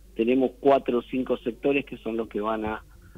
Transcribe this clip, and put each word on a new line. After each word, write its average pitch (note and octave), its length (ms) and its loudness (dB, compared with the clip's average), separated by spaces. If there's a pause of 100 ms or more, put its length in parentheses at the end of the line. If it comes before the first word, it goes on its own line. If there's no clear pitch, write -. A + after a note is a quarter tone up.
(140)
tenemos B2+ 360 2 (100)
cuatro C3 380 4
o - 20 0
cinco B2+ 360 -4
sectores C#3 460 -2
que B2+ 140 -14
son A2+ 180 -6
los A2 140 -6
que G#2+ 100 -6
van A2 240 -2
a G#2+ 220 -6 (320)